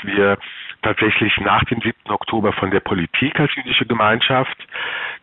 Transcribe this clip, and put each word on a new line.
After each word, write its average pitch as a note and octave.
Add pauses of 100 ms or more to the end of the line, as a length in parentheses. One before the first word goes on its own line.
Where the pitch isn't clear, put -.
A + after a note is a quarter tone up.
wir G2 (460)
tatsächlich G#2+
nach G#2
dem A#2
siebten -
Oktober G#2
von F#2+
der G2
Politik G#2
als D3
jüdische -
Gemeinschaft A#2 (680)